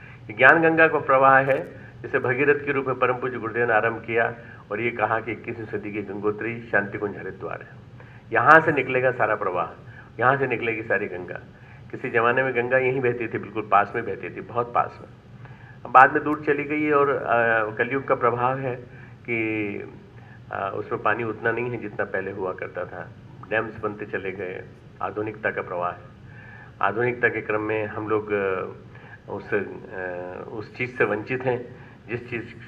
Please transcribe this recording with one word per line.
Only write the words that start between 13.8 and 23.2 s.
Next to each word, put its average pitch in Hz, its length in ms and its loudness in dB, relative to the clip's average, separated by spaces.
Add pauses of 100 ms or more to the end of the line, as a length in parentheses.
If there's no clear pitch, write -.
में 117 100 -4
बहती 92 240 -6
थी, 85 120 -10
बहुत - 320 -4
पास - 280 0
में। - 80 -18 (760)
अब 123 60 -12
बाद 131 220 10
में 151 100 2
दूर 151 240 -2
चली 147 160 2
गई 151 280 0
और, 143 180 6
अ, 131 140 0 (540)
कलयुग 127 300 0
का 135 80 2
प्रभाव 123 420 2
है 135 180 -4 (500)
कि, 120 100 -4 (1160)
अ, 98 240 -4
उसमें 110 260 -6
पानी 110 220 0
उतना 113 280 -2
नहीं 120 200 -2
है 117 60 -4
जितना 104 280 -6
पहले 98 260 -4
हुआ 92 220 -4
करता 90 320 -8
था। 90 260 -12 (380)